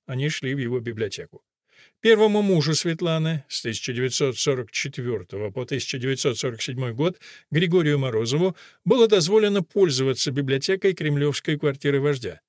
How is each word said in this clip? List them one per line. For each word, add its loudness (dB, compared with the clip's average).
они -4
шли -6
в -4
его -2
библиотеку». -8
Первому 4
мужу 2
Светланы -2
с -10
тысяча -6
девятьсот -2
сорок -2
четвертого -6
по -8
тысяча -6
девятьсот -2
сорок -6
седьмой -6
год, -2
Григорию 2
Морозову, 0
было 6
дозволено 4
пользоваться 2
библиотекой 0
кремлевской -2
квартиры 0
вождя. -4